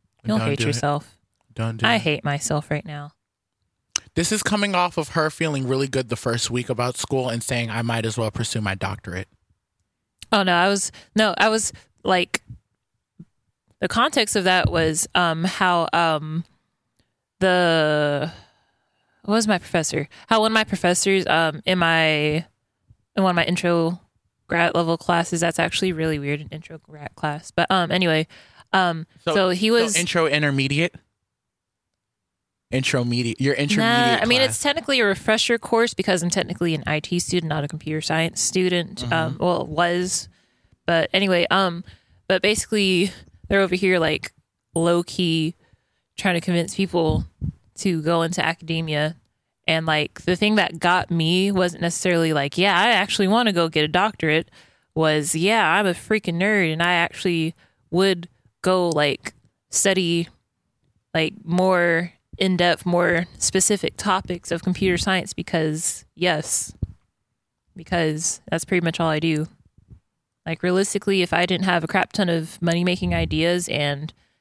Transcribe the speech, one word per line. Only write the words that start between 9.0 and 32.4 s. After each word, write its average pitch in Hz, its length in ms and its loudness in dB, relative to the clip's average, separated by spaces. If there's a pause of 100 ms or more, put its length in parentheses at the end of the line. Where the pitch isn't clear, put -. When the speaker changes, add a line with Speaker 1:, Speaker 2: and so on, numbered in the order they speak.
Speaker 1:
Oh, 202 120 4
no, 185 100 2
I 180 160 4
was, 196 240 -2 (200)
no, 214 240 2
I 220 120 4
was, 220 240 -2 (300)
like, 180 380 0 (1400)
the 185 80 -2
context 233 480 0
of 185 80 0
that 185 260 4
was, 160 420 0
um, 165 300 2
how, 180 500 2
um, 160 500 0 (960)
the, 160 920 2 (920)
what 208 100 0
was 226 120 2
my 196 120 2
professor? 151 480 -2 (200)
How 226 120 4
one 220 120 2
of - 20 -2
my 220 100 4
professors, 190 640 0
um, 156 380 2
in 185 120 2
my 160 680 2 (680)
in 196 80 2
one 185 80 2
of 175 40 0
my 165 100 2
intro 175 540 0 (480)
grad 170 280 2
level 165 220 2
classes. 170 440 0
That's 165 180 0
actually 170 340 0
really 160 260 -2
weird, 143 220 -4
an 147 100 -14
intro 156 260 -14
grad 147 380 -20
class. 151 360 -8
But, - 200 0
um, 180 200 2
anyway, 165 360 2 (440)
um, 170 360 0 (140)
Speaker 2:
So, 165 120 -2
Speaker 1:
so 185 160 4
he 180 180 0
Speaker 2:
so 226 60 4
Speaker 1:
was 226 220 2
Speaker 2:
intro 170 300 2
intermediate? 143 720 0 (1800)